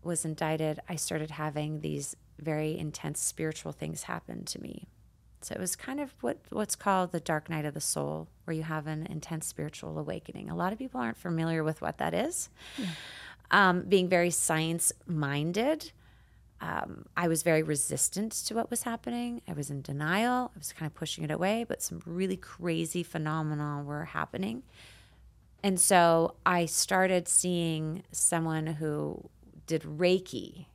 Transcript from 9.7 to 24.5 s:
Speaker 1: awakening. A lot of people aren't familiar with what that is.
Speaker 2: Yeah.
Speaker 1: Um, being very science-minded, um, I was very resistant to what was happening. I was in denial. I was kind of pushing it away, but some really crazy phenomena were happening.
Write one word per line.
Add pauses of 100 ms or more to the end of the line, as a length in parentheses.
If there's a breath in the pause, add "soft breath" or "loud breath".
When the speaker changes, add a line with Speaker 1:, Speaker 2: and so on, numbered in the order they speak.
Speaker 1:
awakening.
A
lot
of
people
aren't
familiar
with
what
that
is. (280 loud breath)
Speaker 2:
Yeah. (640 loud breath)
Speaker 1:
Um,
being
very
science-minded, (720 soft breath)
um, (120)
I
was
very
resistant
to
what
was
happening.
I
was
in
denial.
I
was
kind
of
pushing
it
away,
but
some
really
crazy
phenomena
were
happening. (1000 loud breath)